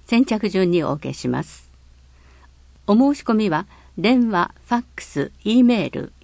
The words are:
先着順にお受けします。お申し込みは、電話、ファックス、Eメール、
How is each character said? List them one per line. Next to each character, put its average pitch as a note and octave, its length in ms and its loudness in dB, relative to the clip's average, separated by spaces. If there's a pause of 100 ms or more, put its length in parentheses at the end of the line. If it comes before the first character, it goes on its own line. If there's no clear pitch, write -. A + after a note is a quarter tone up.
先 A#3+ 180 2
着 G#3+ 240 -2
順 F3+ 220 0
に F3 140 0
お - 80 -2
受 C#3+ 160 -8
け C3+ 60 -8
し - 120 -10
ま B2+ 160 -4
す。 - 260 -16 (1200)
お G#3 80 2
申 C4+ 200 4
し - 100 -14
込 A#3+ 100 -2
み G#3+ 160 0
は、 D#3+ 160 -2 (320)
電 A#3 320 2
話、 F3 240 -2 (140)
フ A#3+ 80 -2
ァ - 20 2
ッ A#3+ 60 -8 (100)
ク - 80 -16
ス、 - 300 -6 (100)
E A#3 220 4
メ A#3 220 2
ー B2+ 40 -6
ル、 - 220 -10 (120)